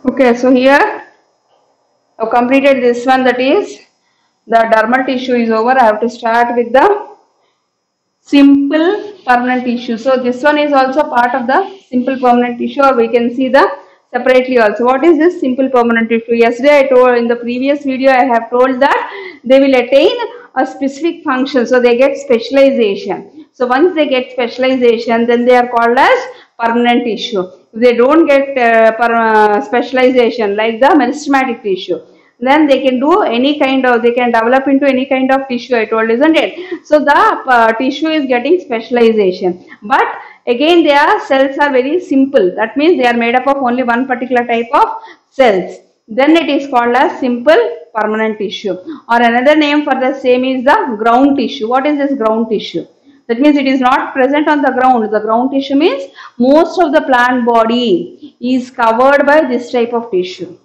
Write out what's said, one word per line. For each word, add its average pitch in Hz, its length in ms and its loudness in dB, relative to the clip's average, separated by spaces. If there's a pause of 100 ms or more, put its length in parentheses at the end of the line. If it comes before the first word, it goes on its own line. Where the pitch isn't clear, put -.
Okay, 247 280 2
so 247 140 0
here 277 520 2 (1120)
I've 220 140 -6
completed 262 500 2
this 240 240 -2
one, 262 200 0
that 247 160 0
is 302 360 -2 (720)
the 220 80 -2
dermal 226 500 2
tissue 254 300 -4
is 233 140 -2
over. 220 220 0
I 262 120 2
have 214 160 2
to 233 100 -2
start 240 460 -2
with 233 160 -2
the 370 360 2 (1120)
simple 285 920 2 (120)
permanent 247 400 0
tissue. 233 320 -6
So 262 260 0
this 247 180 -4
one 294 180 2
is 294 120 0
also 269 320 0
part 247 320 -2
of 247 100 -4
the 311 320 -2 (120)
simple 254 280 -4
permanent 240 400 0
tissue, 240 260 -4
or 269 120 4
we 233 140 0
can 240 260 -2
see 262 140 -2
the 269 200 2 (440)
separately 254 460 0
also. 214 260 0
What 262 180 0
is 330 140 4
this 349 240 0
simple 262 280 -2
permanent 233 380 0
tissue? 226 280 -2
Yesterday 240 440 2
I 269 80 2
told, 247 300 4
in 240 100 -2
the 233 80 0
previous 254 480 -4
video 262 280 0
I 254 120 2
have 233 260 -2
told 247 300 0
that 381 640 -4
they 262 160 4
will 277 160 2
attain 277 420 2 (380)
a 262 100 -2
specific - 600 -6
function, 262 420 -2
so 247 140 2
they 240 160 2
get 269 180 0
specialization. 233 1400 -2
So 254 160 -4
once 285 260 2
they 302 140 0
get 254 240 -4
specialization, 240 960 0
then 240 160 0
they 247 140 4
are 240 100 2
called 233 300 0
as 415 220 4 (400)
permanent 240 440 0
tissue. 202 400 -6 (300)
If 220 80 -6
they 240 140 4
don't 285 300 4
get, 277 320 0
uh, 226 360 2
per-, 233 220 0
uh, 214 460 2
specialization 240 960 0
like 220 240 -4
the 269 80 4
meristematic 269 720 0
tissue, 185 380 -6 (400)
then 277 280 2
they 269 140 2
can 254 180 0
do 330 220 0
any 277 380 -2
kind 269 260 0
of, 240 160 2
they 240 100 2
can 240 200 -2
develop 247 360 0
into 277 200 2
any 254 180 0
kind 262 260 -2
of 269 160 0
tissue, 240 280 -6
I 220 100 0
told, 220 240 -2
isn't 285 260 2
it? 349 500 -4
So 302 140 2
the, 285 160 2
uh, 285 580 2
tissue 262 340 -4
is 311 180 -2
getting 254 340 0
specialization, 220 1080 -2 (180)
but 277 220 0 (420)
again 302 360 2
their 302 420 2
cells 277 340 0
are 285 120 0
very 269 280 0
simple. 269 560 0
That 220 220 -4
means 302 240 2
they 247 60 2
are 240 100 0
made 233 180 0
up 254 120 0
of 277 100 0
only 254 260 -2
one 240 240 -2
particular 247 380 -2
type 233 280 -4
of 427 140 2 (420)
cells. 208 480 0 (300)
Then 269 300 2
it 302 120 -2
is 277 200 -2
called 240 260 0
as 311 240 0
simple 247 380 0 (380)
permanent 214 420 -4
tissue, 190 380 -6 (340)
or 240 120 2
another 247 340 2
name 294 280 0
for 285 120 -2
the 254 240 -2
same 254 260 0
is 262 180 -4
the 294 360 0
ground 254 380 2
tissue. 269 300 -4
What 262 200 -2
is 302 100 0
this 277 200 -2
ground 220 320 -2
tissue? 175 360 -6 (420)
That 233 140 -4
means 294 160 4
it 269 100 0
is 269 140 0
not 262 320 0
present 277 340 0
on 302 140 0
the 269 100 0
ground. 247 400 0
The 214 80 0
ground 226 320 -2
tissue 269 240 -4
means 427 280 0 (360)
most 302 420 2
of 302 120 0
the 302 80 4
plant 254 440 0
body 226 920 -2
is 247 320 -4
covered 262 540 2
by 294 160 4
this 254 280 -4
type 233 220 -2
of 233 200 -6
tissue. 180 540 -6